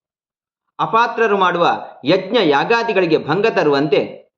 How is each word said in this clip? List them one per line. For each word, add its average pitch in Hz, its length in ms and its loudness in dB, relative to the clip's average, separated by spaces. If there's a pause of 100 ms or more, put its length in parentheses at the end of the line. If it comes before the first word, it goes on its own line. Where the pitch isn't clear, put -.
(800)
ಅಪಾತ್ರರು 226 600 0
ಮಾಡುವ 175 480 0 (180)
ಯಜ್ಞ 190 380 0
ಯಾಗಾದಿಗಳಿಗೆ 175 760 0
ಭಂಗ 160 280 -2
ತರುವಂತೆ 151 920 0